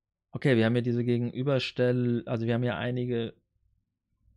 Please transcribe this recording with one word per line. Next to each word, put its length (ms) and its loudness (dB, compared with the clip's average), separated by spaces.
Okay, 260 2
wir 80 6
haben 100 2
hier 80 2
diese 220 0
Gegenüberstell-, 1200 0
also 200 -4
wir 80 2
haben 80 0
hier 140 -2
einige 580 -4